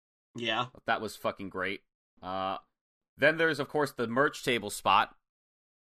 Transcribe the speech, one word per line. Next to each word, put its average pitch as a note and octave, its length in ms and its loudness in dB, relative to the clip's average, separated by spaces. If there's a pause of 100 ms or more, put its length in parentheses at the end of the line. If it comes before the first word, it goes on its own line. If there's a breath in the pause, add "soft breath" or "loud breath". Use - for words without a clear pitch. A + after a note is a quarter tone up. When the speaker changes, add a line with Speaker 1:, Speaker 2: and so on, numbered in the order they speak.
(340)
Speaker 1:
Yeah. A#2 320 -2 (200)
Speaker 2:
That A2 160 0
was G#2 140 -8
fucking G2 340 -6
great. F#2+ 320 -6 (400)
Uh, F#2+ 340 -4 (600)
then D3+ 180 4
there's, D#3+ 240 2
of C3 80 -6
course, D3 240 -2
the A#2+ 140 -4
merch C3+ 360 0
table A2+ 280 0
spot - 440 4 (720)